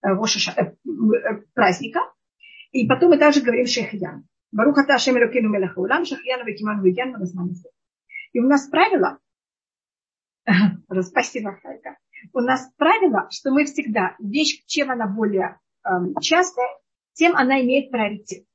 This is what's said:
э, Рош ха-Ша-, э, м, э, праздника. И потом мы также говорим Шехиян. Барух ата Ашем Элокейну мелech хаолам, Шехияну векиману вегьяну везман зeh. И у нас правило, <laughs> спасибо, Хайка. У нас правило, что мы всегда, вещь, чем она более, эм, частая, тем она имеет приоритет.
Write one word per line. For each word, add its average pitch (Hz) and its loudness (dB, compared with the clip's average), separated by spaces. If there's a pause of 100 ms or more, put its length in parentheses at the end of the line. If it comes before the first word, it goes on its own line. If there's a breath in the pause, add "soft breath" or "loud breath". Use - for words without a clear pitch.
э, 202 -2
Рош 202 0
ха-Ша-, 196 -4
э, - -2 (100)
м, 226 0
э, 220 -2 (100)
праздника. 220 0 (720 loud breath)
И 247 0
потом 339 4
мы 294 8
также 294 6
говорим 240 0
Шехиян. 180 -6 (260)
Барух 262 2
ата 277 2
Ашем 254 2
Элокейну 233 2
мелech 196 -2
хаолам, 262 -2
Шехияну 254 -6
векиману 208 -6
вегьяну 233 0
везман 180 -6
зeh. - -14 (640 loud breath)
И 240 0
у 240 4
нас 277 2
правило, 370 0 (1300)
<laughs> 185 0
спасибо, 208 -4
Хайка. - -18 (360 loud breath)
У 262 -2
нас 254 -2 (100)
правило, 320 2
что - -6
мы 285 4
всегда, 220 -4
вещь, 254 -4
чем 277 -4
она 240 -4
более, 202 -2 (260)
эм, 180 -2
частая, 330 0 (460)
тем 339 2
она 262 2
имеет 254 0
приоритет. 208 -6